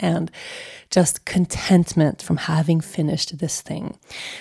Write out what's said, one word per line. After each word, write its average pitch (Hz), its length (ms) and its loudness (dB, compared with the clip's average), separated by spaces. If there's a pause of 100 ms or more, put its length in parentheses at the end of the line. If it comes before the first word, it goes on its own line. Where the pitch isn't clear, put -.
and 170 320 0 (580)
just - 340 2
contentment - 960 2
from - 180 0
having 156 420 2
finished 151 580 -4
this - 220 -4
thing. - 360 -8 (440)